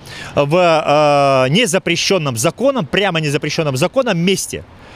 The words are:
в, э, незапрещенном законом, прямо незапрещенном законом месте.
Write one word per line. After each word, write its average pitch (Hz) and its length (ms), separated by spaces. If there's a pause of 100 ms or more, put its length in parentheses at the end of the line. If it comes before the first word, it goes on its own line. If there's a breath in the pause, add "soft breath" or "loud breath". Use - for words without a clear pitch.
(340 loud breath)
в, 143 220
э, 147 920
незапрещенном 170 880
законом, 202 500
прямо 180 360
незапрещенном 147 560
законом 190 400
месте. 175 480 (300 loud breath)